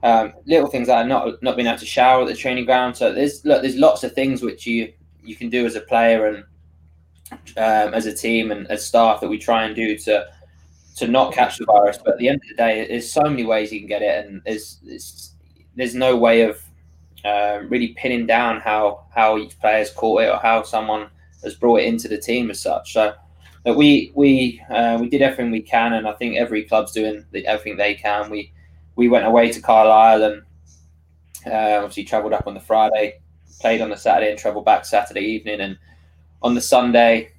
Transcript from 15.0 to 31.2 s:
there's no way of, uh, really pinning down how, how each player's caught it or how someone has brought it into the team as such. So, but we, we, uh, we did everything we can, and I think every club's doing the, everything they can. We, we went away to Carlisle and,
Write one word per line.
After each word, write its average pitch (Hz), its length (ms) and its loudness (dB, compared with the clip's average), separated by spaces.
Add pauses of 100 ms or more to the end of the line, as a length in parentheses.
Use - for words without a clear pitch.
there's 123 220 -6
no 127 180 4
way 117 280 4
of, 110 200 -2 (640)
uh, 104 400 -2
really 120 240 -4
pinning 120 360 -6
down 113 360 0
how, 107 520 -2
how 110 240 2
each - 220 -10
player's 107 320 0
caught 113 320 0
it 110 60 2
or 101 80 0
how 113 260 0
someone 110 460 -6 (340)
has 104 140 -12
brought 117 240 4
it - 60 0
into 117 200 -4
the 107 120 -6
team 120 320 -4
as 95 100 -12
such. - 320 -6
So, 107 220 0 (500)
but 120 120 0
we, 147 380 4
we, 135 560 2
uh, 117 300 0
we 120 80 -4
did 139 140 0
everything 131 280 0
we 113 100 -4
can, 117 340 0
and 110 120 -4
I 107 60 -6
think 117 240 -6
every 110 260 -2
club's 107 300 -2
doing 107 400 -6
the, - 160 -10
everything 107 280 -6
they 101 200 -2
can. 104 340 -4
We, 104 220 -10 (420)
we 120 140 2
went 117 180 4
away 117 260 4
to - 80 -12
Carlisle 110 640 6
and, 104 180 -4 (1040)